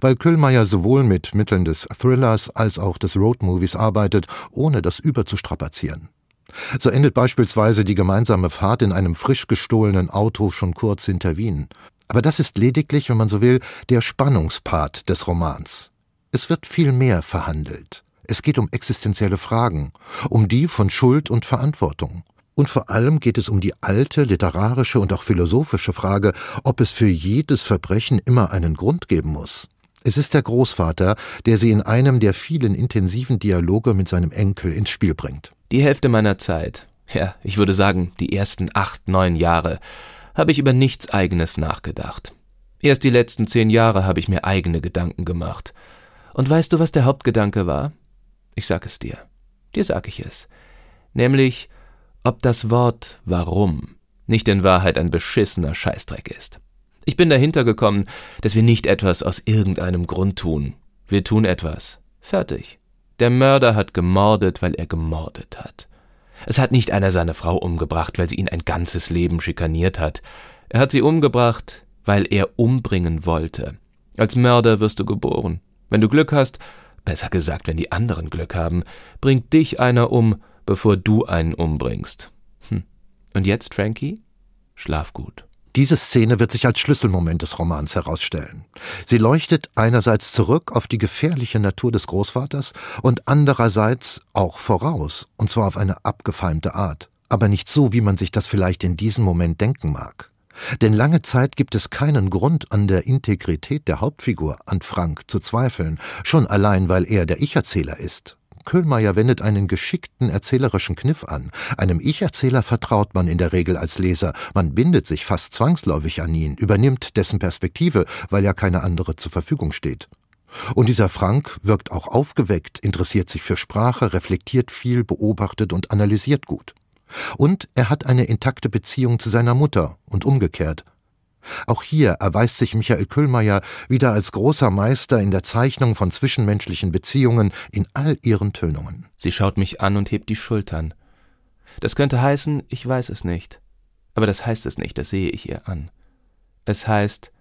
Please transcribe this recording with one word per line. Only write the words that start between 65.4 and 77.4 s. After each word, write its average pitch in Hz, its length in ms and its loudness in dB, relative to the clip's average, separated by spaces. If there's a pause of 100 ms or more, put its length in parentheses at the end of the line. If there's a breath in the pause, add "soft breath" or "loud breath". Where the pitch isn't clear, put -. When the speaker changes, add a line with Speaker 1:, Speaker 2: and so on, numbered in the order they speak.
Speaker 2:
hat. - 300 -20 (580 loud breath)
Es - 140 0
hat 131 140 2
nicht 123 180 4
einer 98 200 2
seine 85 220 0
Frau 85 220 -4
umgebracht, 82 640 -4
weil 87 80 0
sie - 80 -6
ihn 95 140 -4
ein 85 160 -6
ganzes - 440 -4
Leben 85 300 0
schikaniert 82 580 -2
hat. 78 240 -4 (460 loud breath)
Er 120 140 2
hat 139 100 2
sie 135 100 2
umgebracht, 123 840 2 (180)
weil 101 260 2
er 98 300 0
umbringen 92 640 0
wollte. 82 520 -4 (400)
Als 107 180 0
Mörder 120 460 4
wirst 107 180 0
du 98 60 -2
geboren. - 560 -4 (280)
Wenn 107 120 2
du 107 80 4
Glück 151 240 2
hast, 139 260 0 (460 loud breath)
besser - 240 -6
gesagt, 80 380 -4